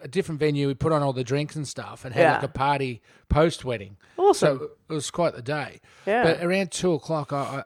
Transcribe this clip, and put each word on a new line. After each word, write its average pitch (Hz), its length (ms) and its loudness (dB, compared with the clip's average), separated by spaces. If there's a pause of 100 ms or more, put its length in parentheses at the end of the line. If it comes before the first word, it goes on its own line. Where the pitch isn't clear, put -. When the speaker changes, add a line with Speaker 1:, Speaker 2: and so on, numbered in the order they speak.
Speaker 1:
a 147 60 -12
different 156 320 -4
venue, 147 280 2
we 135 60 0
put 160 160 -2
on 151 120 2
all 139 100 0
the 127 100 -4
drinks 143 320 -4
and 151 140 -6
stuff 110 360 -14
and 127 100 -10
had, 147 80 4
Speaker 2:
Yeah. 156 120 6
Speaker 1:
like, - 100 -2
a 139 40 -4
party 135 540 0 (260)
post-wedding. 120 680 0 (200)
Speaker 2:
Awesome. 277 420 4
Speaker 1:
So 151 120 -10 (180)
it - 40 -6
was 147 180 -4
quite 165 260 0
the 123 60 -14
day. 139 380 -6 (260)
Speaker 2:
Yeah. 226 180 2
Speaker 1:
But 165 180 2
around 185 300 0
two 180 220 0
o'clock, 147 380 -4
I, 135 340 -6